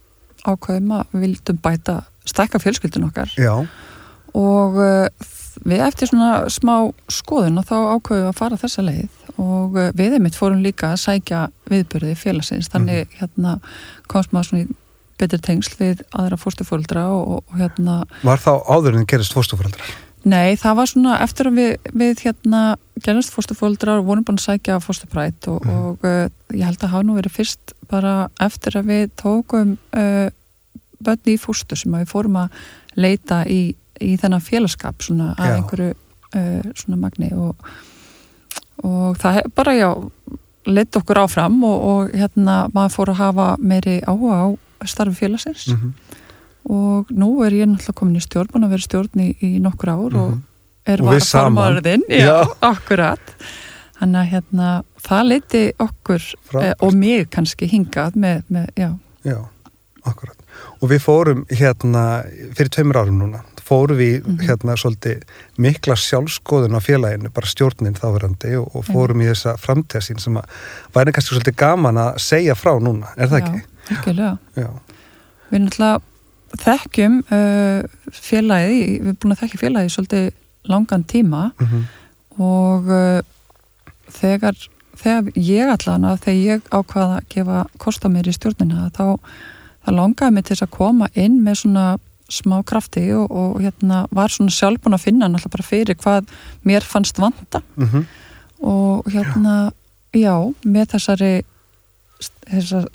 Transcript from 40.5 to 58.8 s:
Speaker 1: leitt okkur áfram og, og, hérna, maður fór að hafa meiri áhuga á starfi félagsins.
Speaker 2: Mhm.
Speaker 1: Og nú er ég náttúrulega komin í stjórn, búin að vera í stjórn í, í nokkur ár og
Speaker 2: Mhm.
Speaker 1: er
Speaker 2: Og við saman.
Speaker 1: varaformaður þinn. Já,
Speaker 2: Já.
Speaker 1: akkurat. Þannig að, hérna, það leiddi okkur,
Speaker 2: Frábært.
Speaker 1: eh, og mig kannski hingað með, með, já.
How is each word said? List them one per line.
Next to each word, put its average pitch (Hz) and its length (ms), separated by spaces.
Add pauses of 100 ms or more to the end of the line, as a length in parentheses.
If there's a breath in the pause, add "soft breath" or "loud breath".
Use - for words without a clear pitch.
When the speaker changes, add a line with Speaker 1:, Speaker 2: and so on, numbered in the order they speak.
Speaker 1:
leitt 202 320
okkur 202 240
áfram 180 420
og, 214 180
og, 196 320
hérna, 196 420 (160)
maður 196 240
fór 190 160
að 185 80
hafa 190 260 (100)
meiri 185 440
áhuga 208 380
á 180 80 (400)
starfi 196 320
félagsins. 226 500
Speaker 2:
Mhm. 120 240 (720 loud breath)
Speaker 1:
Og 202 460
nú 202 180 (140)
er 208 140
ég 208 100
náttúrulega 202 320
komin 175 200
í 170 40
stjórn, 180 300
búin 226 140
að 190 100
vera 185 80
í - 20
stjórn 196 360
í, 180 60 (140)
í 185 180
nokkur 185 300
ár 202 240
og - 160
Speaker 2:
Mhm. 120 120 (440)
Speaker 1:
er 196 160
Speaker 2:
Og 123 120
við 143 80
saman. 135 320
Speaker 1:
varaformaður 190 280
þinn. 185 260
Já, - 180
Speaker 2:
Já. 156 360
Speaker 1:
akkurat. 196 580 (800 loud breath)
Þannig 180 200
að, 175 100
hérna, 180 540 (180)
það 214 240
leiddi 240 520
okkur, 202 440 (280)
Speaker 2:
Frábært. 135 140
Speaker 1:
eh, 185 160
og 190 140
mig 196 360
kannski - 380
hingað 175 460
með, 180 360
með, 175 260
já. 180 220 (260)